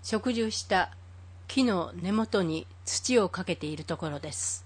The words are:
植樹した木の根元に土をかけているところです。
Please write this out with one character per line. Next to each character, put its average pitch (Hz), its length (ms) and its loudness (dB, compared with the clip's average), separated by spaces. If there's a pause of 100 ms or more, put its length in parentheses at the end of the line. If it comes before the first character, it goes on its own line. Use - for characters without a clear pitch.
植 226 280 0
樹 226 200 2
し - 120 -4
た 185 280 2 (560)
木 262 160 4
の 196 320 2
根 175 160 -2
元 220 320 4
に 160 240 0 (180)
土 - 320 2
を 202 120 6
か 180 160 -4
け 175 100 0
て - 100 -8
い 151 100 -4
る 151 80 -8
と 160 140 -2
こ 156 140 -4
ろ 143 80 -4
で 147 120 -8
す。 - 340 -4